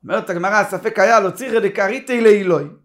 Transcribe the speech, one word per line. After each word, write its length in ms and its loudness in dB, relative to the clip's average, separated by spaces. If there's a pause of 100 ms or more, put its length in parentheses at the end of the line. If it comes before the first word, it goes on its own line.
אומרת 260 -6
הגמרא, 340 -2
ספק 340 -6
היה, 220 4
לא 100 -2
צריכא 280 -4
דקריתי 600 -2
לעילוי. 440 4 (200)